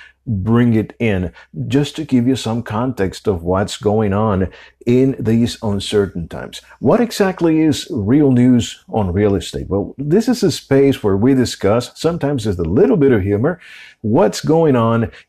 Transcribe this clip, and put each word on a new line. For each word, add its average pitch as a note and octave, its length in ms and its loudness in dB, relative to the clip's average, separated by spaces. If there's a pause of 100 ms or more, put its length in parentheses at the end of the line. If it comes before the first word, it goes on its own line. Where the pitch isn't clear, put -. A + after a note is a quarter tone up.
(300)
bring A2+ 440 2
it G#2+ 260 -2
in F#2 320 -2 (360)
just C#3+ 280 -2
to D#3+ 80 -8
give B2 240 0
you C3 80 2
some A#2 260 -4
context A2 680 -4
of F2 140 -2
what's F#2 340 -2
going G#2+ 340 0
on G2 380 0 (360)
in B2+ 320 2
these A#2 460 0
uncertain G2 640 -2
times. - 340 -14 (180)
What F3 200 2
exactly F3 600 0
is D3+ 280 0
Real C3+ 420 2
News B2 580 2
on G2 240 -2
Real G2+ 220 2
Estate? C#2+ 340 -6
Well, G2 280 -4
this E3+ 300 0
is A#3+ 160 -2
a E3 80 2
space C#3 500 2
where G2 140 2
we B2 180 2
discuss, A#2 640 -2
sometimes C#3+ 480 -2
with F#2+ 140 -2
a E2+ 60 -2
little E3 320 2
bit C#3 160 4
of G2 100 2
humor, A2 380 -2 (400)
what's D#3+ 400 0
going D#3 340 2
on A2+ 360 0 (180)